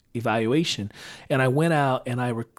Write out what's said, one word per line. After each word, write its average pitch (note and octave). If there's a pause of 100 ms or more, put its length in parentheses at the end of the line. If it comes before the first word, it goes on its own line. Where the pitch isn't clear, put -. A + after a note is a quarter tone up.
(140)
evaluation. A#2 (380)
And C3+
I C3
went D#3
out C3+
and B2
I B2
rec-, A#2 (120)